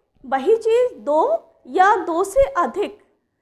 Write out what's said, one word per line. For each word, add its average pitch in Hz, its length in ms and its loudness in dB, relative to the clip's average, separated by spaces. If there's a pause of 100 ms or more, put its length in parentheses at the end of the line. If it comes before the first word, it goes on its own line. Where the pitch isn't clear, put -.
(240)
वही 269 320 0
चीज़ 453 380 0
दो 311 600 -2 (140)
या 370 280 2
दो 339 280 -2
से 539 340 0
अधिक 339 460 -4 (380)